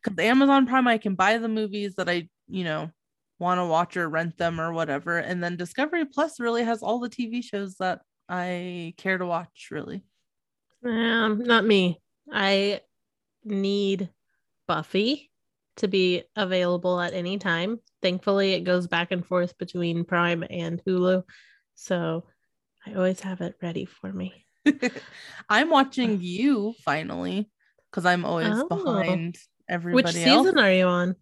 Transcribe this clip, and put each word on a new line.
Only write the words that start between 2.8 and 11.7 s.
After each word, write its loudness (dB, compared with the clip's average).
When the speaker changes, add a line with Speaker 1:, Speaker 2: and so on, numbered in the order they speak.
Speaker 1:
wanna 0
watch 2
or -2
rent -2
them -2
or -4
whatever. -2
And -4
then -4
Discovery -2
Plus -4
really 0
has -2
all -2
the -6
T -8
V -6
shows -8
that -4
I -6
care -2
to -4
watch, -6
really. -10
Speaker 2:
Um, 0
not 4
me. 4